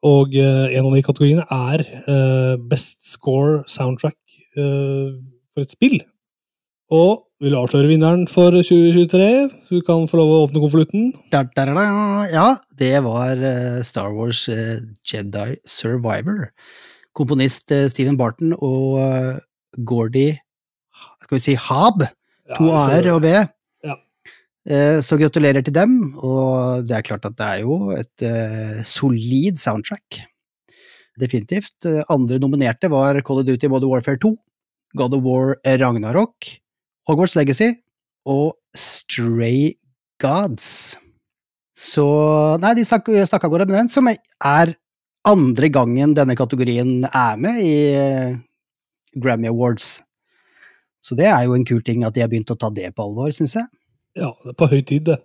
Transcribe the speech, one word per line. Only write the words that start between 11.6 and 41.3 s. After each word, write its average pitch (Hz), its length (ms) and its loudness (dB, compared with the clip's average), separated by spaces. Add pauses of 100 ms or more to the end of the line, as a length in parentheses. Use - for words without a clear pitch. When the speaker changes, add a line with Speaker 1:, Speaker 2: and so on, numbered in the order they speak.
Speaker 2:
da, 139 80 -2
da. 202 580 -2
Ja, 202 260 4 (200)
det 135 260 2
var, 123 340 -2
eh, 123 460 -4
Star 104 300 -8
Wars, 113 340 -6
eh, 113 320 -6 (240)
Jedi 104 640 -8
Survivor. 117 840 -6 (640)
Komponist, 135 560 -2
eh, 139 180 2
Steven 135 280 0
Barton 127 360 -2
og, 135 460 -2
eh, 131 400 -2 (440)
Gordy, 123 540 0 (840)
skal - 180 -4
vi - 20 0
si 139 160 0
Haab? 165 480 2 (460)
Speaker 1:
Ja, - 60 -12
Speaker 2:
To - 80 2
Speaker 1:
det 160 80 4
ser 143 240 4
Speaker 2:
A-er 170 80 4
Speaker 1:
du. 180 120 2
Speaker 2:
og 160 60 2
B. 156 60 4 (560)
Speaker 1:
Ja. 147 120 -10 (720)
Speaker 2:
Eh, 147 320 2
så 151 180 0
gratulerer 143 440 2
til 143 100 -4
dem, 196 440 2
og 127 680 -2
det 117 80 -2
er 107 60 -4
klart - 240 -10
at 107 100 -8
det 107 100 -6
er 98 180 -4
jo 180 280 -2
et, - 300 -8
eh, 110 640 -6
solid 131 760 -2
soundtrack. - 600 -8 (1000)
Definitivt. 127 540 -4 (120)
Eh, 156 240 -2
andre 131 300 0
nominerte 135 500 0
var 139 320 2
Call 135 180 -2
of 135 60 -2
Duty 131 220 -2
Modern 131 220 0
Warfare 131 280 -2
to, 220 200 -2 (580)
God 127 180 -2
of 139 100 0
War 131 420 0
Ragnarok, 131 960 -2 (480)
Hogwarts 160 280 0
Legacy 160 380 2 (520)
og 139 300 -2 (200)
Stray 117 1000 -2 (440)
Gods. 147 760 -4 (800)